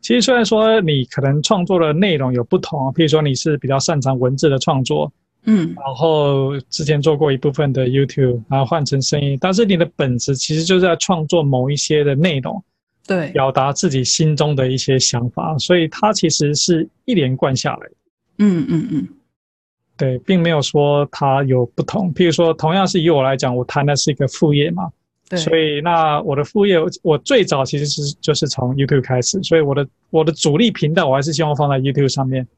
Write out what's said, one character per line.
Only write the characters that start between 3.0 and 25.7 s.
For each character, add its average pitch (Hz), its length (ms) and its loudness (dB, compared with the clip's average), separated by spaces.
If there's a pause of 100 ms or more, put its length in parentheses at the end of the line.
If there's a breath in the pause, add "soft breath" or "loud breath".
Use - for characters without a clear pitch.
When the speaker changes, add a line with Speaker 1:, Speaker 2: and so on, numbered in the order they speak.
Speaker 1:
如 160 60 4
说 151 140 2
你 143 120 0
是 147 240 -2
比 - 120 -8
较 135 100 2
擅 151 220 0
长 131 180 0
文 131 160 0
字 151 140 2
的 135 100 2
创 135 240 0
作， 151 260 -2 (360)
Speaker 2:
嗯。 185 300 2
Speaker 1:
然 135 200 -10
后 143 640 2 (100)
之 - 140 -6
前 147 180 0
做 151 140 4
过 143 160 2
一 135 60 0
部 143 140 0
分 139 200 0
的 127 160 0
YouTube， 131 600 0
然 135 100 0
后 135 60 2
换 151 200 0
成 135 160 -2
声 147 200 -2
音， 139 180 -2
但 185 140 0
是 226 120 2
你 196 120 2
的 165 180 0
本 127 220 0
质 139 180 -2
其 143 180 -6
实 160 120 0
就 185 100 2
是 180 60 4
在 180 160 2
创 165 300 -2
作 170 140 2
某 135 280 0
一 147 60 -2
些 151 280 0
的 143 120 2
内 151 240 0
容， - 220 -8 (460)
Speaker 2:
对。 175 220 -2
Speaker 1:
表 139 200 0
达 135 220 0
自 160 180 -2
己 131 140 0
心 156 320 0
中 151 200 0
的 131 140 0
一 131 80 -2
些 131 220 0
想 120 300 -2
法， 160 280 -6
所 180 200 2
以 165 100 0
它 208 240 0
其 185 180 0
实 147 240 -2
是 160 320 0 (200)
一 254 80 -2
连 131 220 0
贯 135 200 0
下 139 160 -4
来 - 160 -10
的。 - 60 -20 (480)
Speaker 2:
嗯， 180 280 2
嗯， 156 200 -2
嗯。 139 180 -4 (920)
Speaker 1:
对， 127 220 -2
并 185 220 0
没 165 80 2
有 156 120 2
说 143 500 2
它 139 320 0
有 127 220 2 (100)
不 - 80 -4
同。 185 300 -4
譬 185 100 0
如 170 80 4
说， 165 220 2
同 156 200 -2
样 190 140 0
是 175 140 0
以 165 80 2
我 143 120 4
来 135 140 0
讲， 131 180 -2
我 123 120 -4
弹 143 200 -2
的 143 120 2
是 - 140 -2
一 - 20 -2
个 139 160 -2
副 151 240 0
业 147 180 2
嘛， 170 180 -6 (400)
Speaker 2:
对。 180 100 -4
Speaker 1:
所 165 180 0
以 151 220 0